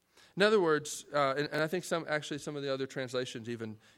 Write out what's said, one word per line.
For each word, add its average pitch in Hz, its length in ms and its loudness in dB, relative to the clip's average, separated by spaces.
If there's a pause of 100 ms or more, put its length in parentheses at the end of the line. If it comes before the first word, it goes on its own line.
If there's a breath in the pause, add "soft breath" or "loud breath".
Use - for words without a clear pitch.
(340 soft breath)
In 185 80 4
other 214 160 6
words, 151 540 2
uh, 139 240 4
and, 147 140 0
and 151 120 2
I 160 40 0
think 175 180 -2
some, 165 240 -2
actually 151 300 -2
some 147 180 -8
of 143 40 -6
the 139 120 -2
other 135 140 -2
translations 127 640 -4
even, 110 280 -6 (200 soft breath)